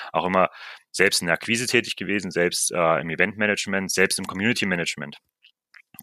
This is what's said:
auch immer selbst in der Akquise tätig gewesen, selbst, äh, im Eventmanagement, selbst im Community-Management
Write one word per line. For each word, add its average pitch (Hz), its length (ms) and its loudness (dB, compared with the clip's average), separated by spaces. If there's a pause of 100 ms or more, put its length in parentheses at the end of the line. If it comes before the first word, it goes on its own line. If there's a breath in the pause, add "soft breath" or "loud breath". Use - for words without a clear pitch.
(120 loud breath)
auch 80 140 0
immer 92 240 4 (400 loud breath)
selbst 98 320 2
in 87 60 -4
der 82 60 4
Akquise 117 320 -2
tätig - 300 0
gewesen, 95 340 -4
selbst, 87 420 0
äh, 82 280 2
im 82 80 -6
Eventmanagement, 98 840 0
selbst - 280 2
im 98 80 -6
Community-Management 92 920 -2 (840)